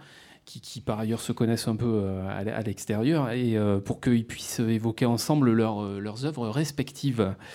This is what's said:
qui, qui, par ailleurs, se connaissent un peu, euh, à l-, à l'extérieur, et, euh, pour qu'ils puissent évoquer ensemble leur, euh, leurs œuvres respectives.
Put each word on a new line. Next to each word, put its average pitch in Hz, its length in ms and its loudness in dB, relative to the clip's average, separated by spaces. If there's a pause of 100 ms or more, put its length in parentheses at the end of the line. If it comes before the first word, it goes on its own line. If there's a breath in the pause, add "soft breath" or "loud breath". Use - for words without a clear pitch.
(460 loud breath)
qui, - 140 -16
qui, - 200 -14
par 107 180 -2
ailleurs, 110 220 -2
se - 100 -6
connaissent 117 380 0
un 110 80 0
peu, 120 100 0
euh, 98 420 0
à 98 140 -6
l-, 104 60 -4
à 110 120 -4
l'extérieur, 113 680 0
et, 120 260 2
euh, 104 220 4
pour 101 220 -4
qu'ils 117 260 4
puissent - 320 -10
évoquer 113 480 2
ensemble 120 460 4
leur, 110 280 2
euh, 101 200 -6
leurs 107 240 -8
œuvres 139 240 -4
respectives. 120 880 -2 (180 loud breath)